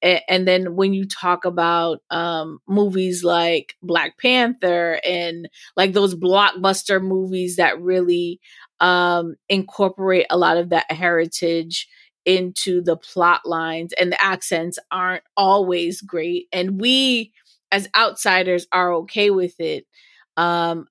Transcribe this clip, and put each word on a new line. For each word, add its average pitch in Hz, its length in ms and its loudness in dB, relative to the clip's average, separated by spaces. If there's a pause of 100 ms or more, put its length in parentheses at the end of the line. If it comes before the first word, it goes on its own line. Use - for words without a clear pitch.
a-, 180 200 4 (100)
and 185 160 2
then 185 300 2
when 196 160 4
you 196 120 -2
talk 180 380 -2
about, 170 560 0 (100)
um, 165 580 -6
movies 185 560 0
like 170 580 0
Black 165 360 -2
Panther 190 840 0
and, 175 460 -4 (260)
like, 190 160 2
those 190 240 2
blockbuster 190 880 2
movies 185 560 -2
that 170 240 2
really, 175 580 0 (400)
um, 175 560 2 (140)
incorporate 190 800 0
a 175 80 0
lot 170 180 4
of 175 140 -2
that 170 220 0
heritage 165 960 -2 (340)
into 185 580 0
the 170 140 0
plot 175 480 0
lines, 165 500 -6
and 180 180 0
the 156 120 0
accents 180 540 -2 (140)
aren't 185 320 -4 (120)
always 185 640 2
great. 175 520 -6
And 190 260 -2
we, 247 540 0 (380)
as 196 260 -2
outsiders, 185 720 0
are 180 220 0
okay 202 380 0
with 185 280 -2
it, 156 280 -6 (500)
um, 170 540 -2